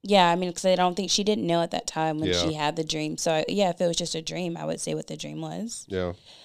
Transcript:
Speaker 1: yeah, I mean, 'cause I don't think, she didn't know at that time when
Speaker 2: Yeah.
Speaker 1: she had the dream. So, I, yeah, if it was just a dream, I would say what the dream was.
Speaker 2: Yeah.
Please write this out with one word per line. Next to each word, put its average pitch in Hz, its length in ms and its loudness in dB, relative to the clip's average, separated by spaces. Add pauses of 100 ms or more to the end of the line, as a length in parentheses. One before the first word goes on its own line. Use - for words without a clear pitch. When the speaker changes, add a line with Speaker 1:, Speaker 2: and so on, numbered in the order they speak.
Speaker 1:
yeah, 190 260 6
I 170 60 4
mean, 180 160 -2
'cause - 120 -8
I 185 120 6
don't 180 180 4
think, 180 160 -4
she 208 140 2
didn't 214 200 2
know 170 160 2
at 165 120 -2
that - 160 -4
time 160 320 -2
when 156 80 0
Speaker 2:
Yeah. 175 120 2
Speaker 1:
she 170 140 0
had 151 220 0
the 160 80 -2
dream. 156 340 -4
So, 165 140 0
I, 156 160 2
yeah, 190 220 2
if 170 100 -6
it 180 80 2
was 165 80 0
just 170 180 -4
a 160 80 -4
dream, 170 340 -4
I 156 80 -8
would 160 160 -4
say 156 140 -4
what 156 140 -8
the - 80 -10
dream 151 240 -10
was. 175 480 -8
Speaker 2:
Yeah. 90 240 -2 (320)